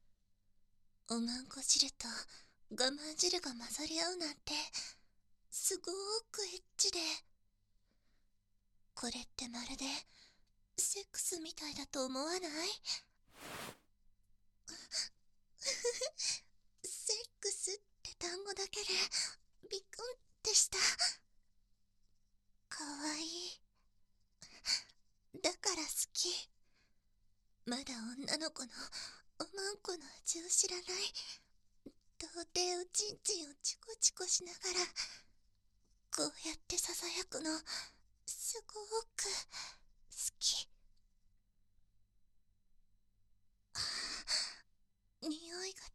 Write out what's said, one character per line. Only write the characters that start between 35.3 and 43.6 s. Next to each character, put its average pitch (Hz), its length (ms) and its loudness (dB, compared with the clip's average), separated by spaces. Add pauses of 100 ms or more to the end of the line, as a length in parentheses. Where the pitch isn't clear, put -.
こ 311 80 2
う 302 240 -4
や 320 80 -2
っ - 20 -16 (100)
て 349 100 0
さ 349 180 0
さ 349 120 -4
や 359 180 -2
く - 160 -6
の、 311 200 0 (640)
す - 360 -4
ご 427 220 -8
ー 403 40 -10 (280)
く、 - 100 0 (840)
好 - 80 -12 (220)
き。 - 300 2 (4000)